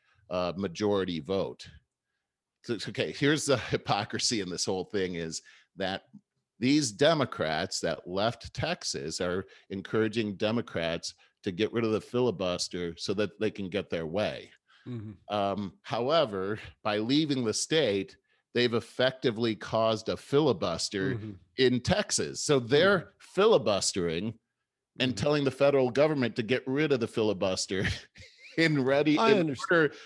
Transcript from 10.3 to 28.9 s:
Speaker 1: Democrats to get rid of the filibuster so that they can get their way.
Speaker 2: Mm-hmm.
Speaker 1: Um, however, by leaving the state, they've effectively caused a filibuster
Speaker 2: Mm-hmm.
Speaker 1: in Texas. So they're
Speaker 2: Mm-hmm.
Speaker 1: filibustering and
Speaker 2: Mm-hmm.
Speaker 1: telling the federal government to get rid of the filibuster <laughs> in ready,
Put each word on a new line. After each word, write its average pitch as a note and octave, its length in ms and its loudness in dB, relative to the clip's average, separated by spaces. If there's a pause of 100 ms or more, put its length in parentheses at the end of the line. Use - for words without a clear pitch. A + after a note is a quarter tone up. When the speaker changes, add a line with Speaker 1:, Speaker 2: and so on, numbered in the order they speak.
Speaker 1:
Democrats F2 800 -2 (300)
to G2+ 80 -2
get G2 220 -2
rid A#2 100 0
of A2 80 0
the G#2 100 0
filibuster F2+ 960 -2
so - 180 -4
that G2+ 240 -2
they G#2+ 120 -2
can G2 180 -8
get F#2 200 -6
their E2 180 -4
way. D#2+ 420 -4 (380)
Speaker 2:
Mm-hmm. A2 240 -10 (220)
Speaker 1:
Um, G2 480 -2
however, A2+ 760 0 (260)
by G#2 160 0
leaving C3+ 440 0
the G#2+ 100 0
state, G#2 600 0 (380)
they've A#2+ 200 2
effectively A#2+ 840 0
caused A2+ 540 0
a F2+ 60 -2
filibuster G2 1000 0
Speaker 2:
Mm-hmm. G#2+ 160 -10 (260)
Speaker 1:
in B2 240 4
Texas. A#2 600 -2
So C#3+ 160 4
they're D#3 400 4
Speaker 2:
Mm-hmm. - 80 -8 (120)
Speaker 1:
filibustering G#2 1120 2 (680)
and B2+ 140 0
Speaker 2:
Mm-hmm. F#2+ 100 -6
Speaker 1:
telling D3 200 2
the C3+ 80 2
federal C#3 380 4
government C3 480 2
to B2 60 0
get A#2+ 240 0
rid C#3+ 240 0
of B2+ 80 4
the A2 80 0
filibuster G2 800 0 (360)
<laughs> - 360 -16
in D#3 260 4
ready, D3 340 4